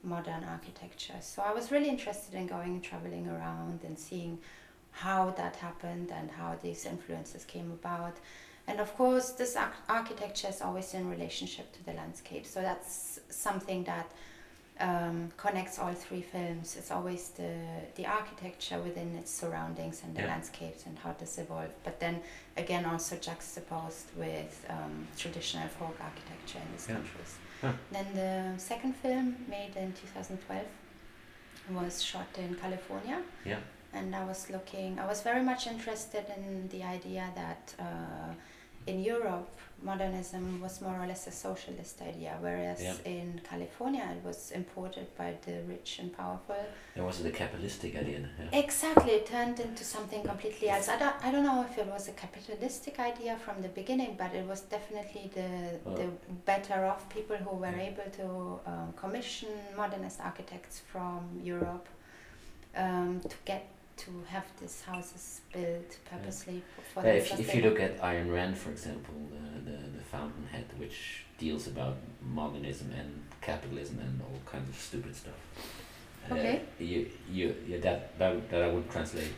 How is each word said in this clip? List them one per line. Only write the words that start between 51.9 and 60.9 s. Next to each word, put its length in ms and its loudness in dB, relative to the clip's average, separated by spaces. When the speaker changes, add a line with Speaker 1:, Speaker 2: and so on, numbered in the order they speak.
Speaker 1:
a 60 -6
capitalistic 840 -4
idea 380 2
from 160 -2
the 80 0
beginning, 360 4
but 160 0
it 140 0
was 140 -2
definitely 720 -4
the, 500 0
Speaker 2:
Well 140 0
Speaker 1:
the 100 2
better 340 6
off 240 4
people 360 0
who 120 0
were 180 0
Speaker 2:
Yeah. 140 0
Speaker 1:
able 200 -4
to, 60 0
um, 220 -2
commission 460 -2
modernist 460 0
architects 580 -6